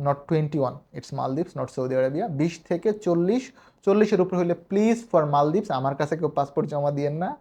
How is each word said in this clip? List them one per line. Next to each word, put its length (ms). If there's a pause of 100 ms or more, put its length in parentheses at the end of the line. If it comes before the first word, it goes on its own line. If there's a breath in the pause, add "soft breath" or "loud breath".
not 280
twenty-one, 680
it's 120
Maldives, 480
not 180
Saudi 180
Arabia। 340
বিশ 400
থেকে 240
চল্লিশ, 600 (320 soft breath)
চল্লিশের 360
উপরে 200
হইলে 140
প্লিজ 580
for 120
Maldives, 480
আমার 220
কাছে 220
কেউ 120
পাসপোর্ট 400
জমা 220
দিয়েন 260
না। 240